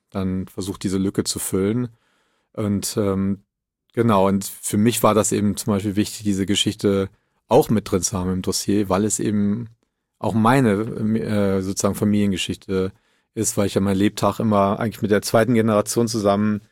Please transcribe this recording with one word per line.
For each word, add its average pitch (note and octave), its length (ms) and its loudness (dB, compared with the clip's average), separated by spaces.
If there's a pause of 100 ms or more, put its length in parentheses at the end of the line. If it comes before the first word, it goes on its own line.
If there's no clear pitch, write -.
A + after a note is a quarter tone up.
(100)
dann F#2+ 380 -4
versucht, F#2 340 -8
diese G2 160 0
Lücke G2 240 -2
zu - 160 -6
füllen. A2 500 -2 (640)
Und, G#2 440 -4
ähm, G2 480 -2 (480)
genau, G#2+ 360 4
und G2 160 0
für - 340 -4
mich A2+ 240 2
war G#2+ 120 6
das G#2 180 2
eben G#2 240 0
zum - 160 -2
Beispiel G2 240 -2
wichtig, G#2+ 260 -2
diese G2 240 -2
Geschichte G2 640 0 (400)
auch A#2+ 220 4
mit G#2 200 -2
drin F2+ 120 0
zu - 140 -4
haben F#2 160 -2
im F#2 100 -4
Dossier, G2 460 0
weil F#2+ 160 2
es G#2+ 140 -2
eben G#2 500 -2 (500)
auch G2+ 160 -4
meine, A2+ 380 4
äh, G#2 880 -2
sozusagen G2 320 -2
Familiengeschichte G2 960 -2 (420)
ist, G#2+ 220 -4
weil G2+ 100 2
ich - 80 -4
ja G2+ 60 0
meinen G2 160 2
Lebtag G2+ 420 0
immer G#2 400 2
eigentlich A2+ 240 -6
mit G2+ 80 0
der G#2 120 2
zweiten A#2 320 2
Generation A2 540 2
zusammen, G#2 520 0 (100)